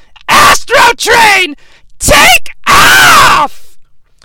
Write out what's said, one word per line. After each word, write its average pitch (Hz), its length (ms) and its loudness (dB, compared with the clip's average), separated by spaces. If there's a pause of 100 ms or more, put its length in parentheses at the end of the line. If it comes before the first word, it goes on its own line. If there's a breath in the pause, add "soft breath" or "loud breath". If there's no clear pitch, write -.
(280 soft breath)
Astro - 720 0
Train, 403 580 -2 (440 soft breath)
take 605 500 0 (180)
off! 1077 1080 0 (480)